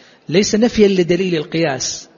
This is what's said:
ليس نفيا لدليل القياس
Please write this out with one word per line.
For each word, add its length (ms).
ليس 260
نفيا 340
لدليل 460
القياس 840